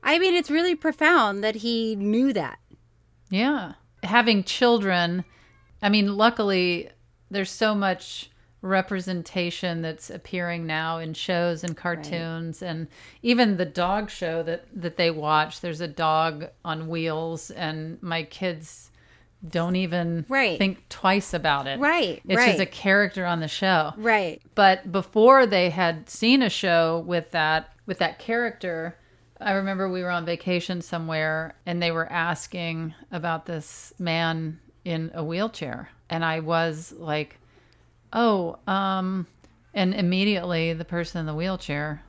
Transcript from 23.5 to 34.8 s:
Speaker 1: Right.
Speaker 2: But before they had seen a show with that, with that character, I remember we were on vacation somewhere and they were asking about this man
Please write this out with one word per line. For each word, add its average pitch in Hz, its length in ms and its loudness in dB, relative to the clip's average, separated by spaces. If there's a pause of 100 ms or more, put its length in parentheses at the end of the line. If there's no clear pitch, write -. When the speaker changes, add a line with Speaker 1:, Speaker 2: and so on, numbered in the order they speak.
Speaker 1:
Right. 214 440 0 (140)
Speaker 2:
But 190 360 6
before 226 540 8
they 185 240 4
had 165 400 0
seen 254 340 4
a 214 60 2
show 165 580 2
with 170 240 -2
that, 156 380 0 (180)
with 190 120 -6
that - 200 0
character, 180 760 -4 (440)
I 202 140 -2
remember 196 360 -2
we 185 140 -4
were 180 80 -4
on 175 120 -2
vacation 175 600 -2
somewhere 160 720 -4 (100)
and 175 160 -2
they 170 80 2
were 165 220 0
asking 165 840 -4 (180)
about 165 360 -4
this - 500 -10
man 165 600 -2 (260)